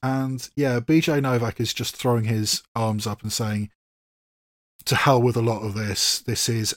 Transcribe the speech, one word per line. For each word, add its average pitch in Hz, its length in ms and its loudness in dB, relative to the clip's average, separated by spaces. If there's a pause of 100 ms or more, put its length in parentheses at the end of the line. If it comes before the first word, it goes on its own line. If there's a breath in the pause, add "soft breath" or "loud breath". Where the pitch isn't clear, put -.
And 131 540 -2
yeah, 131 240 2
B 156 200 4
J 151 200 2
Novak 120 400 0
is 113 120 -2
just - 240 -6
throwing 120 280 2
his 110 380 0 (120)
arms 110 320 0
up 104 160 -8
and 107 100 -6
saying, 104 380 -2 (1160)
"To 135 100 0
hell 127 260 4
with 120 140 2
a 120 60 0
lot 113 200 -2
of 104 120 -6
this. 104 440 -2
This - 300 -4
is 113 280 -2